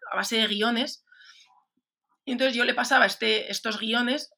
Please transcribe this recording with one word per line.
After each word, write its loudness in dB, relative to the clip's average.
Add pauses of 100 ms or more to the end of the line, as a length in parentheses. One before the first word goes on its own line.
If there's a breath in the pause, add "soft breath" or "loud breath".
(100)
a -4
base -2
de 4
guiones. -2 (1200 soft breath)
Y -4
entonces 0
yo 2
le 2
pasaba 4
este, -2
estos -6
guiones -2